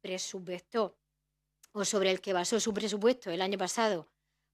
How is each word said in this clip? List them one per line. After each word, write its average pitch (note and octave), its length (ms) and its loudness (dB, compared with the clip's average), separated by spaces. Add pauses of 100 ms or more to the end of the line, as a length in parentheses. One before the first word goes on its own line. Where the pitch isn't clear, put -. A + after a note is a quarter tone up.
presupuestó F#3 960 -4 (760)
o G3+ 140 -2
sobre F#3+ 240 4
el F#3 100 0
que G3 140 -2
basó F3+ 260 2
su G#3+ 140 0
presupuesto G#3 560 2
el E3+ 100 -2
año F#3+ 160 0
pasado F#3+ 540 0 (440)